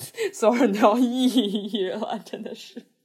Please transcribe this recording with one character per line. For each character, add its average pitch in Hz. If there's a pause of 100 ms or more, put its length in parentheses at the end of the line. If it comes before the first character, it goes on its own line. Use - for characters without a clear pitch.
(320)
所 214
有 247
人 214
都 202
要 240
抑 226
郁 185
了， 214
真 -
的 -
是。 - (240)